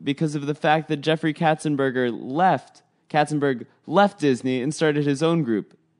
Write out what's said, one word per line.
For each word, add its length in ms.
because 360
of 100
the 80
fact 340
that 100
Jeffrey 360
Katzenberger 840
left, 640
Katzenberg 560
left 320
Disney 420
and 100
started 320
his 160
own 220
group, 340